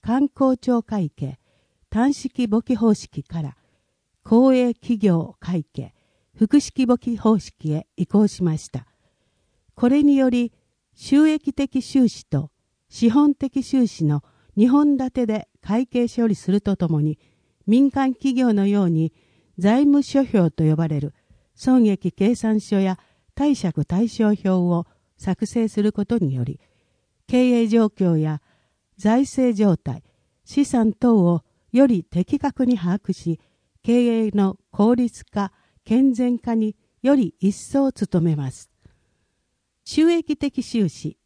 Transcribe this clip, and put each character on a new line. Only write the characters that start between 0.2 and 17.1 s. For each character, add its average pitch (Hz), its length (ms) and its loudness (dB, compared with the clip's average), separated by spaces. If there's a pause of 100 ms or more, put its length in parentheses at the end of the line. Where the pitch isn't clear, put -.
光 262 280 0
庁 240 280 -2
会 185 260 -6
計、 135 300 -12 (500)
単 254 240 0
式 247 320 -6
簿 214 160 0
記 247 140 -2
方 220 180 2
式 - 300 -10
か 165 180 -8
ら、 139 140 -10 (680)
公 254 320 4
営 247 200 0
企 - 240 -4
業 180 420 0
会 170 240 -6
計、 - 280 -14 (440)
複 254 240 2
式 - 260 -4
簿 240 120 2
記 233 180 -6
方 220 240 2
式 - 320 -10
へ 151 240 -6
移 180 100 -4
行 208 220 2
し - 160 -6
ま 160 120 -2
し - 120 -12
た。 117 180 -12 (880)
こ 240 140 0
れ 285 160 2
に 285 120 4
よ 262 140 2
り、 240 220 -2 (420)
収 294 320 2
益 302 260 -2
的 269 300 -4
収 262 240 2
支 - 220 -6
と 147 240 -4 (360)
資 233 220 0
本 294 240 2
的 269 300 -6
収 247 240 0
支 - 160 -6
の 147 180 0 (320)
二 214 140 4
本 285 280 2
立 262 140 -4
て 247 160 -2
で 214 220 -6 (120)
会 233 280 -2
計 240 200 -2
処 233 200 -2
理 202 80 0
す - 160 -4
る 202 80 2
と 196 160 -4
と 175 120 -2
も 156 120 0
に、 151 180 -2 (480)